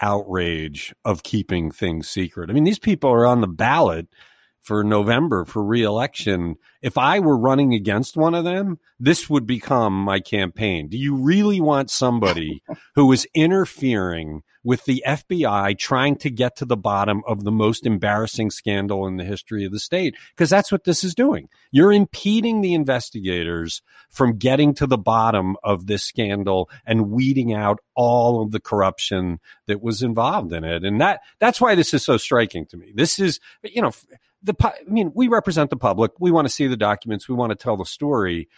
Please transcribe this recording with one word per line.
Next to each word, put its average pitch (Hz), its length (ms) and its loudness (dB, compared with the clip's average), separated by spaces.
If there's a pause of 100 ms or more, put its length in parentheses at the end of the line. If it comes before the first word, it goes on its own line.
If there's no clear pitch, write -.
outrage 87 960 -4 (100)
of 101 160 -2
keeping 90 480 -2
things 80 400 -6
secret. 87 400 -8
I 104 40 -6
mean, 147 100 2
these 196 160 0
people 160 320 0
are 120 160 4
on 123 140 4
the 104 60 0
ballot 95 600 0 (540)
for 107 220 -2
November 107 640 0
for 107 180 -6
re-election. 104 920 -2 (260)
If 143 160 -4
I 147 220 2
were 156 180 4
running 131 380 4
against 107 420 -2
one 160 160 2
of 170 120 -2
them, 185 340 -4 (200)
this 143 300 0
would 139 160 0
become 113 480 0
my 98 260 0
campaign. 95 680 -4
Do 95 100 -8
you 139 180 -2
really 190 460 2
want 143 300 0
somebody 92 720 0 (160)
<laughs> - 160 -12
who 139 160 8
is - 240 2
interfering 104 1040 0 (220)
with 123 220 0
the 131 180 0
F 143 240 -4
B 175 160 -2
I 101 300 0
trying 139 440 0
to 147 120 -4
get 123 280 -2
to 139 80 -6
the 120 120 0
bottom 101 480 -2
of 104 180 -4
the 104 80 -2
most 110 360 2
embarrassing 107 640 0
scandal 101 560 -4
in 92 100 -6
the 92 60 -8
history 101 420 -8
of 92 60 -8
the 107 80 -8
state? 175 360 -4 (220)
'Cause 160 140 2
that's 196 200 2
what 196 120 -2
this 170 200 0
is 180 120 -4
doing. 240 340 0 (220)
You're 165 200 8
impeding 214 720 2
the 180 140 0
investigators 92 1080 -4 (300)
from 120 260 2
getting 135 380 2
to 147 100 -2
the 127 140 0
bottom 107 640 0
of 95 240 -2
this 104 160 -4
scandal 98 640 -2 (160)
and 113 240 2
weeding 127 420 0
out 107 280 0 (160)
all 120 480 2
of 107 80 -4
the 107 80 -4
corruption 95 800 -2 (260)
that 104 160 -4
was 113 220 -4
involved 117 500 -2
in 82 100 -6
it. 85 220 -4
And 104 160 0
that, 185 200 0 (180)
that's 214 200 2
why 240 140 4
this 170 220 2
is 135 100 0
so 127 120 2
striking 104 500 -2
to 87 100 -20
me. 90 160 -20
This 123 240 0
is, 185 220 0 (240)
you 226 180 -4
know, 135 120 0 (500)
the 196 100 -2
pu-, - 140 0
I - 240 -6
mean, 208 240 0
we 247 120 2
represent 175 440 0
the 139 60 -4
public. 107 420 0
We 180 100 2
wanna 156 200 4
see 139 180 -2
the 127 100 -2
documents. 104 500 -2
We 127 80 -4
wanna 117 200 -2
tell 110 220 -4
the 92 80 -6
story. 98 640 -4 (100)